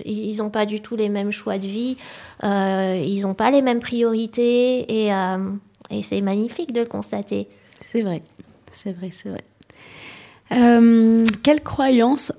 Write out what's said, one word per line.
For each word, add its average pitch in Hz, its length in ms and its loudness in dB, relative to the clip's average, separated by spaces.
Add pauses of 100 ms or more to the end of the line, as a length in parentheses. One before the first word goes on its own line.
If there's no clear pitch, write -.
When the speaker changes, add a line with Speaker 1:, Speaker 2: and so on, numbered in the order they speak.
Speaker 1:
ils, 214 240 -6
ils 214 120 -6
ont 214 80 -6
pas 214 160 -2
du 208 140 -6
tout 220 160 -10
les 214 140 -2
mêmes 202 220 -4
choix 202 260 -6
de 196 100 -6
vie, 240 300 -6 (480)
euh, 190 600 0
ils 196 200 -2
ont 190 80 -4
pas 226 180 0
les 277 100 4
mêmes 240 200 0
priorités, 240 1200 0
et, 202 100 0
euh, 190 240 -2 (520)
et 202 120 -6
c'est 196 200 -4
magnifique 220 500 -2
de 233 80 -2
le 233 80 -2
constater. 202 640 -8 (420)
Speaker 2:
C'est 233 120 0
vrai, 170 180 -4 (500)
c'est - 220 -10
vrai, 175 180 -12
c'est - 180 -16
vrai. - 140 -12 (1080)
Euh, 233 760 6 (180)
quelle 302 180 4
croyance 262 760 2